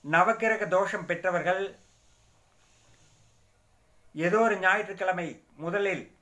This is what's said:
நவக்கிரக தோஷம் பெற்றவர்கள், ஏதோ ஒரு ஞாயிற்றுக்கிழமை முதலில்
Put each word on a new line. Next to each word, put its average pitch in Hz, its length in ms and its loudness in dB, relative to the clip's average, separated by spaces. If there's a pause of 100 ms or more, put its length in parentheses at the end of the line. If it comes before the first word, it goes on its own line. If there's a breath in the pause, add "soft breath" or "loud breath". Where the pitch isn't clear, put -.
நவக்கிரக 214 580 2 (140)
தோஷம் 190 340 -2
பெற்றவர்கள், 175 540 -2 (2500)
ஏதோ 175 320 0
ஒரு 208 180 2
ஞாயிற்றுக்கிழமை 185 640 0 (340)
முதலில் 180 400 -2 (200)